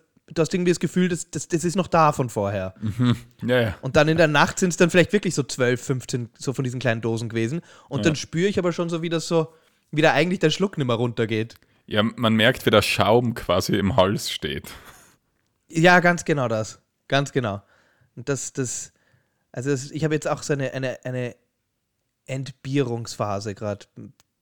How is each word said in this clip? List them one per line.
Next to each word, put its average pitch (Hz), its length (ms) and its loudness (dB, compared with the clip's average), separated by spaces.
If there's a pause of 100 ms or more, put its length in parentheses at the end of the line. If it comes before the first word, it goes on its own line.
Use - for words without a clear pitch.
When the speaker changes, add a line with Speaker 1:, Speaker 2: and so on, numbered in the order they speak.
(280)
Speaker 1:
du - 120 -4
hast 151 140 0
irgendwie 180 160 2
das 165 100 0
Gefühl, 180 280 2
das, 170 220 -6
das, - 160 -10
das 160 180 -2
ist 170 120 -2
noch 180 120 -2
da 156 240 4
von 127 180 -2
vorher. 98 500 -4
Speaker 2:
Mhm. 113 360 0 (300)
Ja, 123 140 2
ja. 107 220 0
Speaker 1:
Und 131 140 -2
dann 151 120 6
in 160 80 2
der 165 120 6
Nacht 151 300 2
sind's 175 200 0
dann 180 120 6
vielleicht 175 220 4
wirklich 202 220 0
so 143 80 -2
zwölf, 123 400 0
fünfzehn 123 560 -6
so 135 160 -6
von 143 100 -4
diesen 127 160 -6
kleinen 117 220 0
Dosen 113 260 -2
gewesen. 113 320 -4 (280)
Und 139 100 -6
Speaker 2:
Ja. - 60 -2
Speaker 1:
dann 151 120 2
spüre 175 320 -2
ich 202 100 -2
aber 175 140 0
schon 170 160 -4
so, 165 140 -6
wie 170 80 -4
das 165 180 -4
so, 160 240 0 (380)
wie 151 120 0
da 156 120 6
eigentlich 175 260 2
der 156 100 4
Schluck 190 280 -2
nimmer 123 160 0
runtergeht. 113 640 -2 (300)
Speaker 2:
Ja, 107 160 0
man 113 320 2
merkt, 110 300 4
wie 120 60 4
der 107 120 8
Schaum 117 520 2
quasi 95 420 0
im 95 200 2
Hals 95 340 2
steht. 73 400 -8 (1000)
Speaker 1:
Ja, 175 320 6
ganz 175 240 2
genau 143 240 0
das. 110 320 -4 (280)
Ganz 139 240 0
genau. 107 280 -4 (560)
Und 120 120 -14
das, - 240 -4
das, - 400 -8 (580)
also 127 200 -8
das, 139 200 -4
ich 156 140 -6
habe 151 100 0
jetzt 151 140 -2
auch 151 160 -4
so 156 80 -2
eine, 135 200 -4
eine, 131 320 -6
eine 123 300 -6 (920)
Entbierungsphase 120 1300 -4
grad. 104 340 -8 (540)